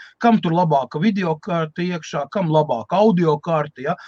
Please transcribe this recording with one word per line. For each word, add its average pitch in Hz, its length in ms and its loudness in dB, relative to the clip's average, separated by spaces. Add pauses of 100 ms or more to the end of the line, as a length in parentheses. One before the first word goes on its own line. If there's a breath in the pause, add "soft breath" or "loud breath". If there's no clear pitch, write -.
(200 loud breath)
kam 233 200 4
tur 165 160 -2
labāka 151 480 0
videokarte 170 800 -2
iekšā, 170 380 -6 (100)
kam 190 160 -2
labāka 143 480 0
audiokarte, 165 880 0
ja? 165 140 -4 (100)